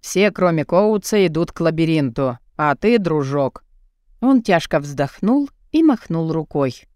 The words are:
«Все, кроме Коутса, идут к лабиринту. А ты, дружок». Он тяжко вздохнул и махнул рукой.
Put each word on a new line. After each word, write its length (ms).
«Все, 300
кроме 340
Коутса, 600
идут 260
к 100
лабиринту. 760
А 180
ты, 220
дружок». 680
Он 200
тяжко 380
вздохнул 720
и 120
махнул 480
рукой. 520